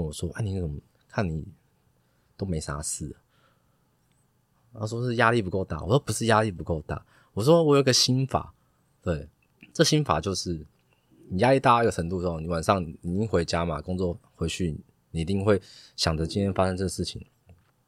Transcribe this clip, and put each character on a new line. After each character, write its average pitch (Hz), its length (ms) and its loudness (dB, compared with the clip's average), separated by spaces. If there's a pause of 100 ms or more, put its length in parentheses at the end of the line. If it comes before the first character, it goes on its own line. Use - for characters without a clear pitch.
我 76 80 -8
说 - 180 -6
：“啊， - 100 -8
你 98 200 -4
怎 82 80 -4
么 71 100 -8 (300)
看 104 200 -4
你 78 160 -6 (920)
都 - 80 -6
没 98 120 -4
啥 - 240 -6
事 - 320 -8
啊？” - 60 -20 (1600)
他 107 60 -4
说： 113 180 -6
“是 123 120 -2
压 117 160 6
力 120 100 4
不 92 80 -6
够 95 160 -2
大。” 80 160 -6
我 90 80 -4
说 120 100 6
：“不 - 140 -4
是 113 140 -2
压 110 160 6
力 110 80 0
不 90 120 -10
够 85 200 -2
大。” - 200 -8 (300)
我 98 100 -4
说 165 220 6
：“我 143 100 6
有 139 60 6
个 131 100 4
心 127 340 2
法。” - 280 -4 (480)
对， 80 260 -4 (460)
这 170 100 2
心 151 200 4
法 90 180 0
就 98 120 -4
是 82 300 -6 (640)
你 92 120 -4
压 120 120 4
力 135 80 4
大 123 180 6
到 120 60 2
一 - 20 4
个 107 60 2
程 85 160 -4
度 90 100 -4
的 87 60 -4
时 90 40 -2
候， 85 120 -2
你 80 80 -8
晚 82 140 -2
上 95 240 2 (160)
你 92 220 -2
一 113 40 -2
回 87 160 0
家 85 220 -2
嘛， 80 160 -4
工 90 160 -6
作 90 200 -2 (180)
回 82 120 -4
去， 80 320 -4 (320)
你 82 100 -4
一 80 40 -2
定 98 180 -2
会 101 160 4 (380)
想 - 180 0
着 80 100 -2
今 101 160 -2
天 98 120 0
发 92 140 2
生 92 100 -2
这 95 100 -2
事 87 160 -6
情 - 220 -10 (640)